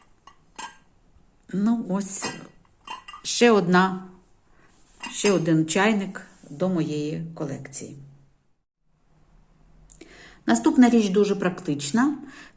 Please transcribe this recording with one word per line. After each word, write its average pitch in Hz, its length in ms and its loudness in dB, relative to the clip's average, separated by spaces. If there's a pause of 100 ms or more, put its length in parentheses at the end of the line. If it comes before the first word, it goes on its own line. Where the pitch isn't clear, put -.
(1500)
Ну, 220 360 0
ось 190 360 -4 (960)
ще - 280 4
одна, 185 520 2 (1080)
ще - 200 0
один 160 340 2
чайник 196 560 0 (280)
до 180 200 -4
моєї 156 640 -4
колекції. - 600 -12 (2500)
Наступна 240 440 6
річ 220 200 4
дуже 196 260 2
практична. 190 840 -2 (400)